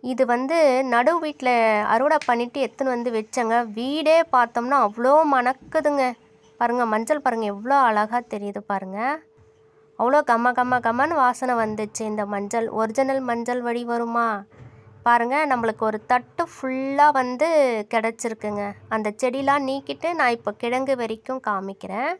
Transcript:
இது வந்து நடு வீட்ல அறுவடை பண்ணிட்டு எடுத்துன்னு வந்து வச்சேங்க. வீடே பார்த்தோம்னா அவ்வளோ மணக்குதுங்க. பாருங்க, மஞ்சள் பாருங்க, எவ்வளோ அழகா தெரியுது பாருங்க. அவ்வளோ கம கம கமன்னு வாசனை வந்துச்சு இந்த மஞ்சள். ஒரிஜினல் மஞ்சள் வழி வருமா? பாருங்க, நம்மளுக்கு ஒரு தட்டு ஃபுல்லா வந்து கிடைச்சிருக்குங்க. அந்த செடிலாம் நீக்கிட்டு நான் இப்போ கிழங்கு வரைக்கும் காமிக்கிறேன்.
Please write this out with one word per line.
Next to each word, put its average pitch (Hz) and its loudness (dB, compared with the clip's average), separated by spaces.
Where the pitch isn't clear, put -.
இது 254 0
வந்து 262 2
நடு 254 2
வீட்ல 294 -4
அறுவடை 285 2
பண்ணிட்டு 240 -2
எடுத்துன்னு 262 -2
வந்து 240 -4
வச்சேங்க. 226 -2
வீடே 294 2
பார்த்தோம்னா 247 0
அவ்வளோ 233 2
மணக்குதுங்க. 269 0
பாருங்க, 240 0
மஞ்சள் 226 -2
பாருங்க, 226 0
எவ்வளோ 208 -2
அழகா 226 2
தெரியுது 202 -8
பாருங்க. 190 -6
அவ்வளோ 254 4
கம 240 2
கம 247 0
கமன்னு 240 0
வாசனை 247 0
வந்துச்சு 214 -4
இந்த 214 -4
மஞ்சள். 202 -4
ஒரிஜினல் 262 -2
மஞ்சள் 240 -4
வழி 240 -4
வருமா? 233 -2
பாருங்க, 240 2
நம்மளுக்கு 226 0
ஒரு 214 -6
தட்டு 247 -2
ஃபுல்லா 269 0
வந்து 254 0
கிடைச்சிருக்குங்க. 220 -4
அந்த 214 -4
செடிலாம் 269 0
நீக்கிட்டு 277 -6
நான் 254 0
இப்போ 208 -6
கிழங்கு 254 -2
வரைக்கும் 233 -8
காமிக்கிறேன். 196 -6